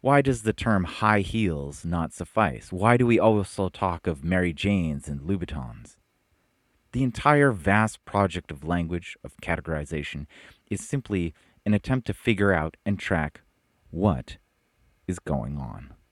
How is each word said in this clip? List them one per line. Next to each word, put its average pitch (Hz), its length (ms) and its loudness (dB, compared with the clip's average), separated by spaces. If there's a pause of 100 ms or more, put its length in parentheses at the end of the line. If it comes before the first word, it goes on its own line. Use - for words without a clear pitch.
Why 139 220 4
does 123 220 0
the 110 80 2
term 104 320 0
high 107 340 2
heels 80 680 -2
not 82 280 -2
suffice? 85 580 -2
Why 107 260 2
do 123 120 4
we 117 100 6
also 101 500 2
talk 87 380 -4
of 76 160 -4
Mary 90 300 0
Janes 80 560 -2
and 71 140 -8
Louboutins? 76 760 -8 (960)
The 123 100 0
entire 143 480 4
vast 104 540 2
project 98 480 0
of 71 100 -12
language, 87 600 -4
of - 180 -14
categorization, 76 840 -6 (440)
is 101 100 -4
simply 98 540 -4 (320)
an 104 80 2
attempt 127 320 0
to 101 80 -4
figure 101 380 2
out 80 240 0 (100)
and 101 100 0
track 80 440 -2 (500)
what 85 460 0 (720)
is 87 100 -4
going 69 400 -6
on. 58 340 -12 (200)